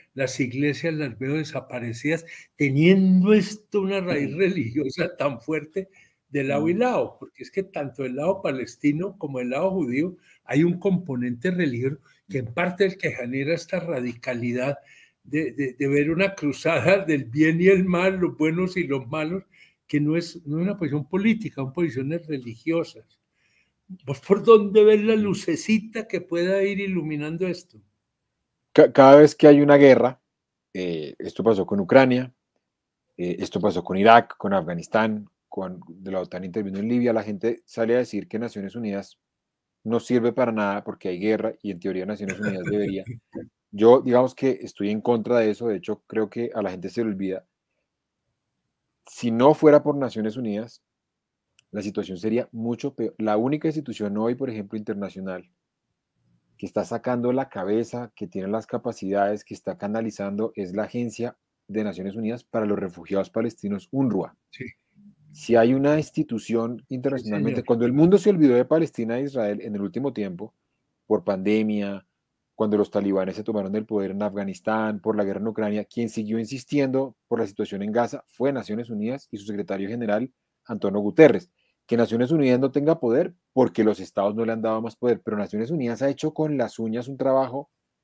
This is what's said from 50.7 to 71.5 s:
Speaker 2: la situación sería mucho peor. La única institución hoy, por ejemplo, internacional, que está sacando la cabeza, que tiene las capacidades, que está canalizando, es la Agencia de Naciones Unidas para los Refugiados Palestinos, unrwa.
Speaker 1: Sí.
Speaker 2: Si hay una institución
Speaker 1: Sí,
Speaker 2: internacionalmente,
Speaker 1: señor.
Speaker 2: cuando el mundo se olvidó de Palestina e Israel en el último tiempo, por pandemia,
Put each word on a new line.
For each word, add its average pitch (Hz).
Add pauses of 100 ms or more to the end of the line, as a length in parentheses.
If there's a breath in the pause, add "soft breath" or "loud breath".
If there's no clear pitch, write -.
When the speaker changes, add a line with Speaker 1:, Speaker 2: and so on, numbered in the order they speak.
Speaker 2:
la 101
situación 95
sería 110
mucho 117
peor. 110
La 110
única 147
institución 110
hoy, 117
por 131
ejemplo, 110
internacional, 95 (1080)
que -
está 95
sacando 123
la 135
cabeza, 110
que 101
tiene 95
las 107
capacidades, 104
que -
está 95
canalizando, 107
es 92
la 107
Agencia 117 (320)
de 107
Naciones 95
Unidas 113
para 110
los 104
Refugiados 95
Palestinos, 104
unrwa. 110 (140)
Speaker 1:
Sí. - (680)
Speaker 2:
Si -
hay 117
una 143
institución 117
Speaker 1:
Sí, -
Speaker 2:
internacionalmente, 120
Speaker 1:
señor. 120
Speaker 2:
cuando 120
el 123
mundo 170
se 208
olvidó 147
de 123
Palestina 123
e 139
Israel 113
en 104
el 101
último 117
tiempo, 98 (520)
por 107
pandemia, 101 (500)